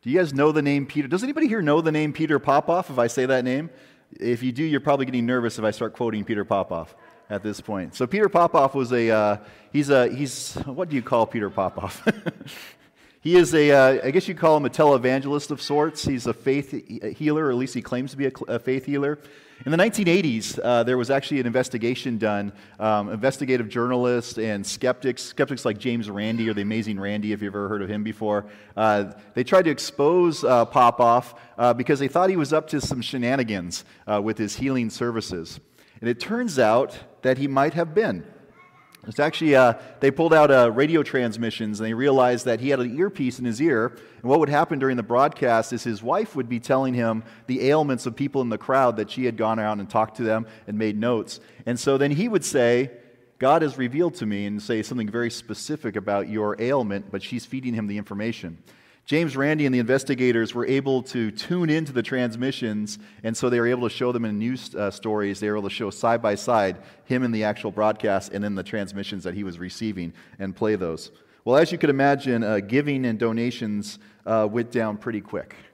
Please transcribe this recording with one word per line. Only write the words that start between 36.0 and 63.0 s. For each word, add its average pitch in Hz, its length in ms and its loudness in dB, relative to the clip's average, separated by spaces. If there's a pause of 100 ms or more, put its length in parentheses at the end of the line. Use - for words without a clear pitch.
And 117 100 -2
it 117 80 -2
turns 220 400 -4
out 117 400 4 (240)
that 131 160 2
he 139 80 -2
might 139 280 2
have 165 200 -4
been. 165 300 0 (800)
It's - 140 -10
actually, 151 380 4
uh, 123 180 8 (240)
they 139 140 4
pulled 165 200 2
out, 151 200 8
uh, 123 180 8
radio 147 320 2
transmissions, 113 800 -4
and 110 80 -4
they 110 40 -4
realized 127 520 4
that 117 160 0
he 131 80 -4
had 139 100 2
an 123 180 -4
earpiece 143 440 -2
in 123 40 -6
his 117 160 -4
ear, 127 260 2
and - 360 -12
what 135 160 4
would 151 100 4
happen 147 300 2
during 131 180 0
the 120 60 -4
broadcast 120 680 2
is 120 100 -6
his 110 220 -6
wife 175 320 -2
would 123 120 -4
be 120 120 -4
telling 131 340 0
him 113 300 -2 (240)
the 127 200 0
ailments 143 380 2
of 117 80 -6
people 135 280 -2
in 123 60 -2
the 107 100 -4
crowd 131 400 2
that 107 120 -4
she 127 140 -6
had 117 120 -2
gone 110 220 0
around 107 220 -2
and 98 100 -10
talked 110 280 0
to 123 40 -4
them 110 240 0 (220)
and 104 100 -6
made 107 180 -2
notes. 113 440 -2 (260)
And 120 140 -4
so 135 180 2
then 143 140 2
he 180 160 0
would 196 160 0
say, 123 480 2 (480)
"God 147 220 4
has 135 140 -2
revealed 135 380 -2
to 117 120 -6
me," 101 200 -4
and 101 160 -6
say 110 220 -2
something 117 240 -4
very 117 240 -4
specific 113 640 -8
about 101 320 -2
your 107 340 -2
ailment, 117 480 -2
but 98 140 -8
she's 120 200 -8
feeding 127 300 -6
him 110 140 -4
the 104 100 -6
information. 101 640 -8 (420)
James 151 320 -2
Randi 147 300 0
and 131 80 2
the 123 60 2
investigators 123 720 2
were 120 100 -2
able 135 380 0
to 113 300 -4
tune 175 380 -2
into 151 220 -2
the 120 120 -2
transmissions, 117 960 -4 (240)